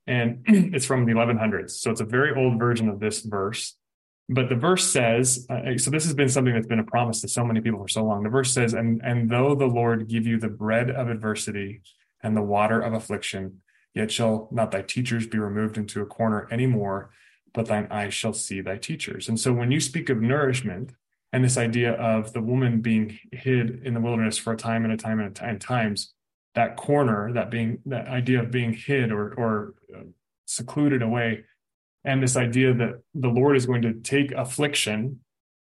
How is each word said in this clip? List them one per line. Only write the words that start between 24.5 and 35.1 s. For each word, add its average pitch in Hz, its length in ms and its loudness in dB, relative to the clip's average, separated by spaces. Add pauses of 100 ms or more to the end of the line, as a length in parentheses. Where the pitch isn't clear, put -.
a - 20 -4
time 113 280 -2
and 113 100 0
a - 20 0
time 110 240 -2
and 104 160 -4
a - 20 -14
ti-, - 60 -10
and 104 160 -6
times, 110 540 -2 (400)
that 117 220 0
corner, 120 580 2
that 113 160 -2
being, 113 340 -2
that 120 220 -6
idea 127 340 2
of 113 100 -2
being 117 220 0
hid 123 400 0
or, 104 220 -2
or, 107 400 -2 (200)
uh, 98 100 -18 (420)
secluded 139 560 0
away, 113 420 0 (600)
and 135 160 2
this 127 140 2
idea 127 380 4
that 117 260 0 (140)
the 131 140 0
Lord 131 280 6
is 120 100 4
going 123 160 2
to 113 120 2
take 139 380 0
affliction, 131 880 -2 (500)